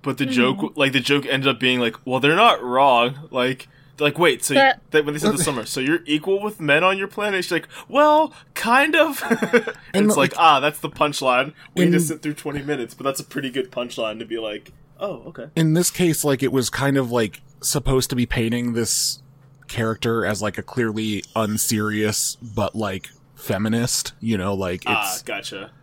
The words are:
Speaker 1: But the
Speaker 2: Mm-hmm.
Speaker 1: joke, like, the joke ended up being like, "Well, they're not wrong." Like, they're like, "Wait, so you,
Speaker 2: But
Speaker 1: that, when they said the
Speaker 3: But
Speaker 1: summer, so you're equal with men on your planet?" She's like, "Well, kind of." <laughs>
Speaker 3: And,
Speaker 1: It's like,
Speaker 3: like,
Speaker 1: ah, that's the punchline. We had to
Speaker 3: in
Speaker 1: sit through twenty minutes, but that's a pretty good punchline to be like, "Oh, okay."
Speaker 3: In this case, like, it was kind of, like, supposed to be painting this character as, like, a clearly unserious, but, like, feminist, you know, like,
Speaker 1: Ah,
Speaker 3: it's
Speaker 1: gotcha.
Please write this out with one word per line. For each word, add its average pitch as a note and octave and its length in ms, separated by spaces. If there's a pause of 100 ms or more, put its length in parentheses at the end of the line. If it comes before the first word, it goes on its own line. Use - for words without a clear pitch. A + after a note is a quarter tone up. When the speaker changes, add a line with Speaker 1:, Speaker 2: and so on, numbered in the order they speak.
Speaker 1:
But C3+ 160
the C#4 60
Speaker 2:
Mm-hmm. C4 100
Speaker 1:
joke, C3 420
like, C3+ 160
the C3+ 80
joke C#3 260
ended C3+ 220
up C3 100
being B2+ 220
like, A#2 240
"Well, B2+ 160
they're D3 160
not G#3 260
wrong." B2+ 580 (100)
Like, C3 380 (280)
they're D3 120
like, C#3+ 100
"Wait, E3 260
so - 100
you, C#3 60
Speaker 2:
But C4+ 200 (100)
Speaker 1:
that, D#3 160
when D3 80
they D3+ 60
said F#3 100
the D3+ 80
Speaker 3:
But E3+ 60
Speaker 1:
summer, C3+ 200
so - 160
you're D3+ 240
equal D#3 380
with G#3 180
men D3+ 240
on F#3+ 140
your G3 100
planet?" G3+ 360
She's - 80
like, E3 160 (200)
"Well, D4+ 460 (200)
kind C#4 400
of." D#4 280
<laughs> - 720
Speaker 3:
And, G3+ 120
Speaker 1:
It's G#3+ 100
like, - 200
Speaker 3:
like, - 40
Speaker 1:
ah, D#3 200
that's D3 200
the D3+ 100
punchline. C#3 640 (200)
We F3+ 100
had F3 80
to E3+ 40
Speaker 3:
in F3 60
Speaker 1:
sit D#3 200
through D3 120
twenty C#3+ 280
minutes, C3+ 300
but - 120
that's C3+ 160
a C#3+ 40
pretty C3+ 260
good B2+ 220
punchline A#2 460
to A#2 80
be A2 120
like, G#2+ 340 (280)
"Oh, F#3 280
okay." C3 180 (100)
Speaker 3:
In D#3+ 160
this E3+ 180
case, E3+ 320
like, C3+ 200
it C3+ 100
was B2+ 160
kind C#3 300
of, B2+ 120
like, A#2 300 (220)
supposed C3 480
to C3 60
be B2 100
painting A#2+ 480
this - 460 (480)
character A2+ 580
as, G2 160
like, G#2 160
a G#2 40
clearly A2 600 (100)
unserious, G#2+ 1080
but, A2 320
like, G2+ 340 (280)
feminist, A2 840
you A2+ 160
know, F#2+ 160
like, F#2+ 340
Speaker 1:
Ah, G#2+ 280
Speaker 3:
it's - 80
Speaker 1:
gotcha. G2+ 480 (120)